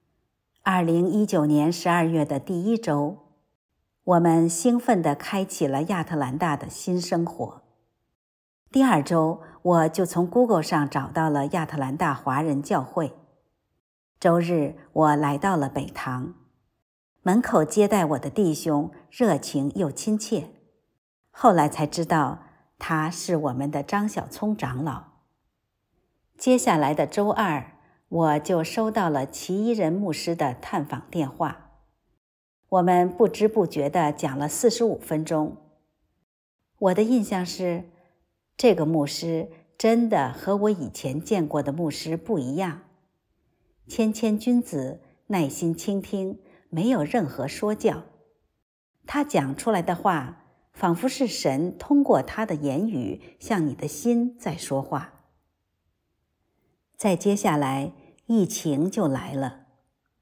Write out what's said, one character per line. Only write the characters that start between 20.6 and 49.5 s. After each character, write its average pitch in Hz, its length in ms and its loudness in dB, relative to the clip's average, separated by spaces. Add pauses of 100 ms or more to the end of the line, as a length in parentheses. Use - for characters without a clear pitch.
后 233 200 6
来 151 160 6
才 147 180 -4
知 165 180 -2
道 156 400 0 (340)
他 160 320 -2
是 175 260 -4
我 147 160 0
们 135 160 -2
的 147 140 -4
张 208 260 -2
小 - 200 -8
聪 214 280 -4
长 131 280 -4
老。 127 200 -6 (1300)
接 254 180 4
下 202 200 2
来 147 180 2
的 156 120 0
周 202 240 0
二， 170 460 -2 (320)
我 160 300 2
就 165 260 0
收 220 260 -2
到 208 180 0
了 143 160 -2
齐 190 400 -6
一 240 80 0
人 185 200 0
牧 185 200 -2
师 170 220 -4
的 139 200 -2
探 156 300 -6
访 143 260 -10
电 147 200 -4
话。 - 480 -8 (880)
我 180 140 4
们 180 260 6
不 196 200 4
知 - 180 0
不 214 200 4
觉 143 220 -2
地 151 240 0
讲 143 240 -4
了 143 120 -2
四 - 200 2
十 226 140 0
五 220 160 0
分 156 260 -4
钟。 156 340 -2 (1200)
我 185 160 4
的 208 100 4
印 233 180 2
象 190 240 -4
是， 175 440 -4 (680)
这 233 180 6
个 170 100 0
牧 151 220 2
师 165 420 -4 (300)
真 233 300 2
的 139 240 0
和 196 240 -2
我 208 140 2
以 165 200 -4
前 139 320 -8
见 180 240 -2
过 147 160 -2
的 139 100 -4
牧 165 160 -2
师 160 280 -6
不 190 240 -4
一 131 160 -4
样， 175 260 -6 (1040)
谦 220 260 0
谦 214 240 0
君 240 240 2
子， 139 400 -6 (280)
耐 170 200 0
心 165 260 -2
倾 196 280 -4
听， 190 380 -6 (280)
没 175 200 -2
有 233 160 2
任 220 220 0
何 131 200 -6
说 214 280 -4
教。 208 280 -2 (1040)
他 285 160 -2
讲 147 320 -2